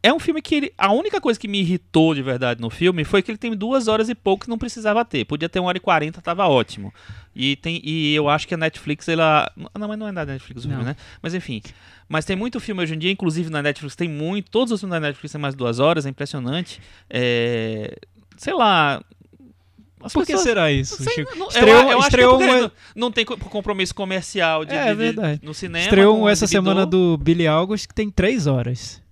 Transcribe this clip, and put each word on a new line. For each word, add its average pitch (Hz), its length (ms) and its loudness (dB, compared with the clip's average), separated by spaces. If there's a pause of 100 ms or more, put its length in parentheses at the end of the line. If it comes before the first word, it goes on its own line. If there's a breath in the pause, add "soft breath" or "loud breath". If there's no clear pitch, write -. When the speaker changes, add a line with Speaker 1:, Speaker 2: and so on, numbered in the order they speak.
Speaker 1:
é 233 100 6
um 330 60 0
filme 311 240 -2
que - 140 -2
ele, 285 200 -2
a 196 160 2
única 381 280 0
coisa 233 180 0
que - 80 -12
me 202 140 -2
irritou 165 560 2
de 139 60 -4
verdade 123 380 -2
no 117 100 -6
filme 175 340 0
foi 196 180 2
que - 80 -8
ele 214 80 -8
tem 233 180 -6
duas 226 300 0
horas 220 220 0
e 247 60 -4
pouco 196 300 -2
que 240 60 -10
não 226 80 -4
precisava 226 460 -2
ter. 127 200 -4
Podia 151 240 -4
ter 185 120 -4
uma 180 80 -2
hora 180 100 -2
e - 20 -8
quarenta, 160 400 0
tava 175 280 -2
ótimo. 110 440 0 (460 soft breath)
E 139 180 0
tem, 165 280 -8
e 151 300 -2
eu 147 160 2
acho 151 180 -2
que 180 60 -4
a - 20 -6
Netflix, 156 520 -6
ela, 160 420 2 (280)
não, 208 100 -8
mas 214 100 -8
não 214 100 -8
é 202 40 -10
da 170 120 -6
Netflix 135 400 -12
o 151 40 -4
filme, 135 100 -4
Speaker 2:
Não. 120 120 -4
Speaker 1:
né? 151 60 -8 (240 soft breath)
Mas 165 140 -8
enfim. 139 260 -6 (480 soft breath)
Mas 156 160 -4
tem 196 100 -4
muito 233 240 -6
filme 190 240 -6
hoje 160 120 -4
em 156 40 -8
dia, 170 120 -2
inclusive 170 400 -2
na 151 100 -4
Netflix 143 340 -4
tem 175 140 -4
muito, 160 420 -6
todos 240 220 0
os 202 80 -4
filmes 180 180 -4
da 156 80 -4
Netflix 147 260 -8
têm 151 80 -8
mais 143 120 -4
de 139 60 -12
duas 120 200 -2
horas, 151 280 2
é - 20 -4
impressionante. 139 720 -8 (300 soft breath)
É, 117 840 -2 (440)
sei - 160 -4
lá, 180 480 2 (1000)
as - 100 -14
Speaker 3:
Por 311 120 0
que - 80 -4
Speaker 1:
pessoas 381 120 0
Speaker 3:
será 202 260 2
isso, 135 320 -4
Speaker 1:
Sei, 453 120 -2
Speaker 3:
Chico? 269 220 -6
Speaker 1:
não, 330 100 -8
eu - 40 -12
Speaker 3:
Estreou, 226 260 8
Speaker 1:
a-, 247 60 10
eu 262 40 8
acho 269 40 4
que 240 40 4
é 247 140 4
Speaker 3:
estreou 247 300 8
Speaker 1:
porque 269 120 4
Speaker 3:
uma 254 100 6
Speaker 1:
não, 226 100 0 (240 soft breath)
não 240 160 -2
tem 220 140 0
co-, 233 120 -6
compromisso 190 580 -4
comercial 180 680 -2
de, 156 100 -8
Speaker 3:
É, 285 100 -2
Speaker 1:
de, 240 60 2
de, 208 40 0
Speaker 3:
verdade. 214 480 -4
Speaker 1:
no 151 100 -12
cinema, 170 320 -6
Speaker 3:
Estreou 202 320 6
Speaker 1:
com 220 60 2
Speaker 3:
um 208 60 4
essa 196 160 2
Speaker 1:
exibidor. 190 280 2
Speaker 3:
semana 190 140 2
do 175 320 2
Billy 165 280 2
August, 180 420 0
que - 60 -20
tem 214 160 -4
três 196 360 0
horas. 127 640 -4